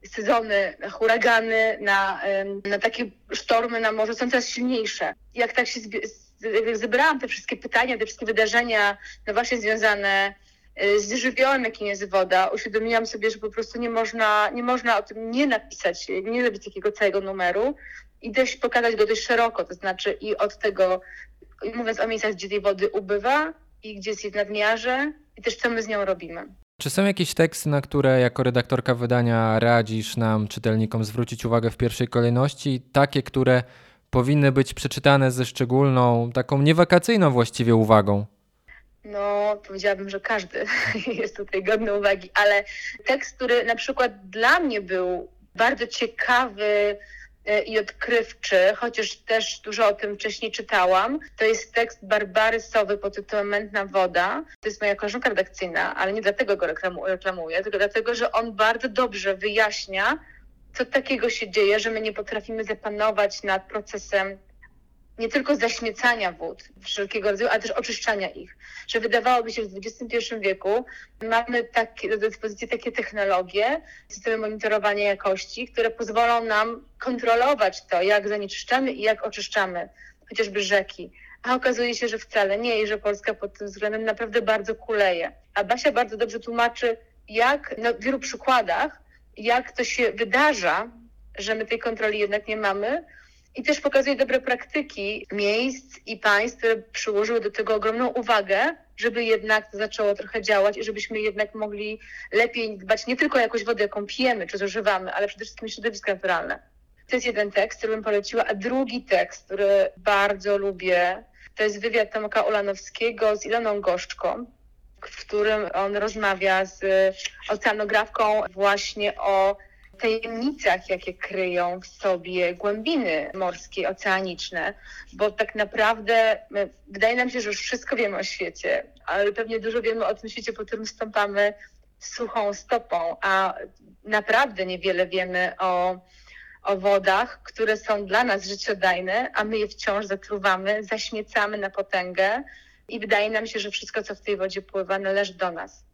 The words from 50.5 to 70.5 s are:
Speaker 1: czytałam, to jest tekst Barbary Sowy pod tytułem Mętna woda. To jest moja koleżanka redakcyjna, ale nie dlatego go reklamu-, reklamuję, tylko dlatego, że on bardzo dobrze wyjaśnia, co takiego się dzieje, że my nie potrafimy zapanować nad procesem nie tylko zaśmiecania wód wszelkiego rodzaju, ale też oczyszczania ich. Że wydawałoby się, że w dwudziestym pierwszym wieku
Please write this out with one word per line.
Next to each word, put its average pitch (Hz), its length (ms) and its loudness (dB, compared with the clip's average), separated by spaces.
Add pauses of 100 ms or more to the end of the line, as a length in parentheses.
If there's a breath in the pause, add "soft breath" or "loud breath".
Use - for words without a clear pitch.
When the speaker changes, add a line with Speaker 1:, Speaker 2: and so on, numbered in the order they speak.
Speaker 1:
czytałam, 202 680 2 (200)
to 226 60 2
jest 220 300 0
tekst 233 280 0
Barbary 214 580 0
Sowy 208 380 0
pod 202 160 -6
tytułem 202 340 -4
Mętna 202 380 -4
woda. 185 580 0 (160 loud breath)
To - 80 -4
jest 208 120 -8
moja 202 160 0
koleżanka 208 320 -2
redakcyjna, 190 680 -4
ale 190 160 0
nie 220 100 -4
dlatego 202 340 2
go 190 100 0
reklamu-, 180 400 -4
reklamuję, 180 560 -4
tylko 202 160 -4
dlatego, 220 360 0
że 233 180 -2
on 226 240 -2
bardzo 226 320 2
dobrze 202 480 -2
wyjaśnia, 208 840 0 (560 soft breath)
co 254 100 -2
takiego 247 460 0
się 202 200 -6
dzieje, 208 300 4
że 226 100 -2
my 220 100 -4
nie 214 120 -4
potrafimy 220 520 -6
zapanować 208 760 0
nad 190 260 -2
procesem 196 720 -4 (800)
nie 226 80 -2
tylko 277 280 2
zaśmiecania 233 760 0
wód 165 360 -12 (160)
wszelkiego 202 460 -2
rodzaju, 202 200 0
ale 220 120 0
też 214 80 -6
oczyszczania 214 580 -2
ich. - 280 -14 (300 loud breath)
Że 233 140 0
wydawałoby 226 520 2
się, 233 100 -4
że 208 60 -6
w - 20 -12
dwudziestym 214 380 -12
pierwszym 226 320 -4
wieku 196 440 0 (380 loud breath)